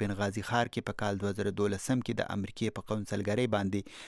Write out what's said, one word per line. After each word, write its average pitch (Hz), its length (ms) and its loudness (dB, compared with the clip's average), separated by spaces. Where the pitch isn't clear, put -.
بنغازي 101 460 0
ښار 117 260 4
کې 113 140 -2
په 101 120 -4
کال 101 220 0
دوه 101 160 0
زره 101 200 2
دولسم 101 460 2
کې 110 160 -2
د - 140 -2
امریکې 104 420 -2
په - 140 -6
قونسلګرۍ 104 640 0
باندې 101 260 4